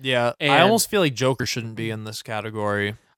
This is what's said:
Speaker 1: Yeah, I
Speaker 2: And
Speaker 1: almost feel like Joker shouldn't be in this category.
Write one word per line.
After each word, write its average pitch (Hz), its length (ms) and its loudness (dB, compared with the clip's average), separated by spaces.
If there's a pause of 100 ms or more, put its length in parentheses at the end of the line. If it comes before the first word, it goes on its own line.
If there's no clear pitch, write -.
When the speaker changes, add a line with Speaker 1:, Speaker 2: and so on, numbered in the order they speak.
Speaker 1:
Yeah, 123 300 0 (100)
I 160 40 -2
Speaker 2:
And 147 180 6
Speaker 1:
almost 214 260 4
feel 202 140 2
like 147 120 2
Joker 127 300 0
shouldn't 113 300 -6
be 113 160 -6
in 107 140 -8
this 107 180 -12
category. 104 760 -4 (220)